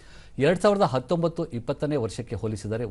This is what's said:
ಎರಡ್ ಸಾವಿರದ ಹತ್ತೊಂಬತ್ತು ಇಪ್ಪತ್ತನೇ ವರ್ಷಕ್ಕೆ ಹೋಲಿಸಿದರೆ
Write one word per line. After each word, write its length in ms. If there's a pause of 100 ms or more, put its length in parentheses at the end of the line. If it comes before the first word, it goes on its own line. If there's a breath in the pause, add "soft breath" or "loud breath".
(380 loud breath)
ಎರಡ್ 200
ಸಾವಿರದ 360
ಹತ್ತೊಂಬತ್ತು 500 (140)
ಇಪ್ಪತ್ತನೇ 460
ವರ್ಷಕ್ಕೆ 300
ಹೋಲಿಸಿದರೆ 560